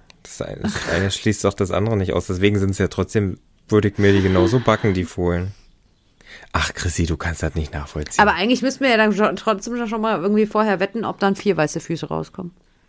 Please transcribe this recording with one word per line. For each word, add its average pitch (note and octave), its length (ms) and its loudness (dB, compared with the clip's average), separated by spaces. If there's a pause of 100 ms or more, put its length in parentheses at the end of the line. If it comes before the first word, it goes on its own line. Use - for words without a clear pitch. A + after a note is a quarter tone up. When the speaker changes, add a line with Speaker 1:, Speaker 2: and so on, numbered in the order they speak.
(240)
Speaker 1:
Das - 180 -12
eine, - 200 -10
das - 280 -4
Speaker 2:
<laughs> E2+ 60 0
Speaker 1:
eine G2 160 0
schließt - 320 -2
doch G2 100 2
das F2+ 180 -2
andere G#2 260 0
nicht F#2 160 0
aus. F2 140 -2
Deswegen G2+ 320 2
sind's G2 180 0
ja F#2+ 100 2
trotzdem, F#2+ 520 -2 (280)
würde G#2 220 4
ich - 80 -12
mir G2+ 160 6
die G2 80 6
genauso F#2+ 400 4
backen, A2 320 2
die F#2 100 0
Fohlen. F2 480 -2 (1040)
Ach, - 200 -2
Chrissy, E2+ 320 -2
du D#2 120 -2
kannst E2 260 -6
das D#2+ 120 -2
nicht D2+ 180 -4
nachvollziehen. D2+ 480 -4
Speaker 2:
Aber G#3 140 4
eigentlich G3+ 260 0
müssten C4 240 -2
wir C4 60 4
ja A3+ 60 2
dann G#3+ 160 4
schon, F#3+ 220 0
trotzdem A3+ 520 -4
schon A3 140 -4
mal G#3+ 200 -2
irgendwie G#3+ 240 2
vorher G#3+ 340 0
wetten, G3 260 -4
ob - 140 -6
dann G3 160 2
vier G3 220 0
weiße D#3 240 -2
Füße D#3+ 260 -6
rauskommen. D#3+ 460 -8 (360)